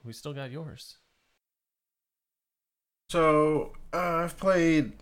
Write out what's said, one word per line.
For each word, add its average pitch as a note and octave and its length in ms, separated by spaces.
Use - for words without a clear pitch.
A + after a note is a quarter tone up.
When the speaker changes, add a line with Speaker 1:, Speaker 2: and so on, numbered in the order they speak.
Speaker 1:
we A#2 100
still D3 220
got C#3 160
yours. D3 480
Speaker 2:
So, D3+ 640
uh, F3 320
I've E3+ 120
played E3 640